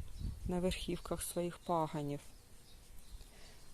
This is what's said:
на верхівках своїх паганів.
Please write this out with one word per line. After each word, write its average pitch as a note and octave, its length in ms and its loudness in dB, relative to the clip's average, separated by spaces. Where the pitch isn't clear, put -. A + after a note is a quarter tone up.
на F3+ 160 4
верхівках F3 640 2
своїх F3 360 0
паганів. D#3 640 4